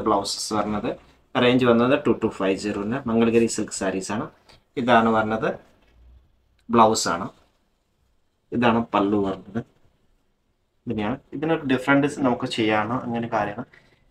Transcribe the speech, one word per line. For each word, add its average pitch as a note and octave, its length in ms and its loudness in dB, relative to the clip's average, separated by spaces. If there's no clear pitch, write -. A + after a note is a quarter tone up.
blouses G#2 500 -2
വരുന്നത്. G#2 400 -4
റേഞ്ച് B2 220 4
വന്നത് B2 420 4
ടു A2 160 2
ടു A2+ 40 0
ഫൈവ് G2 320 -2
സീറോ G2+ 240 -4
മംഗൾഗിരി A#2 640 2
silk A2 260 -4
sarees F#2+ 400 -4
ആണ്. B2+ 180 -6
ഇതാണ് A#2+ 320 4
വരുന്നത്, A2 520 0
blouse A2+ 380 4
ആണ്. F2+ 200 -4
ഇതാണ് A#2 420 2
പല്ലു G2+ 320 2
വരുന്നത്. F#2+ 320 -6
ഇങ്ങനെയാണ്. A2 320 -2
ഇതിനൊരു D#3 340 -2
ഡിഫറൻസ് C#3 540 2
നമുക്ക് B2+ 260 0
ചെയ്യാനോ A2 540 0
അങ്ങനെ A#2 280 -6
കാര്യങ്ങൾ. G#2 360 -4